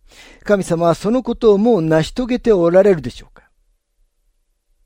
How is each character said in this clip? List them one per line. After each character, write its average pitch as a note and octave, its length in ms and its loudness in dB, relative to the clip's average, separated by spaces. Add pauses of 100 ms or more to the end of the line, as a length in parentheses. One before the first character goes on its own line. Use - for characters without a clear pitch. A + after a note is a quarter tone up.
(420)
神 G3 220 -2
様 E3+ 220 -2
は E3 100 2
そ G3+ 160 -4
の B3+ 100 -2
こ A#3 140 -8
と G#3+ 180 2
を G3 40 2
も A3+ 180 2
う E3 60 -2
成 D#3+ 200 0
し - 100 -8
遂 B3+ 140 -6
げ A#3+ 140 -4
て A#3 120 0
お E3+ 180 2
ら F#3 120 4
れ G3+ 120 4
る D3+ 80 -4
で B2 80 -10
し - 120 -18
ょ - 80 -20
う - 40 -20
か？ - 140 -20 (1400)